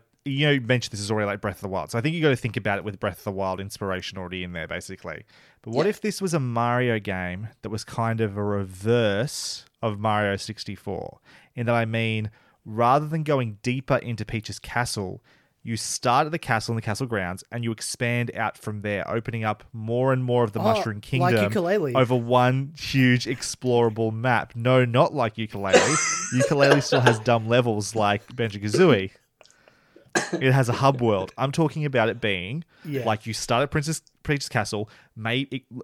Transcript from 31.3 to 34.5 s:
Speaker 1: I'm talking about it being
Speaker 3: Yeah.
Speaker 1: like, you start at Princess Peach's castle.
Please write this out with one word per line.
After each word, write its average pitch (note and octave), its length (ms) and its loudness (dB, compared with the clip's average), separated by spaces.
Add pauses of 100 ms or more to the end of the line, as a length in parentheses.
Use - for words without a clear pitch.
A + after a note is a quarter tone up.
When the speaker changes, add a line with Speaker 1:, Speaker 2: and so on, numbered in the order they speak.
Speaker 1:
I'm C3+ 140 -2
talking D#3 320 0
about B2+ 240 2
it A#2 120 -4
being G2+ 440 -4 (200)
Speaker 3:
Yeah. C3+ 200 -6
Speaker 1:
like, A2 220 0
you A2+ 60 -6
start A#2+ 300 0
at C#3+ 80 -2
Princess D#3 320 -4 (220)
Peach's C#3+ 240 -2
castle. G#2+ 420 -4 (260)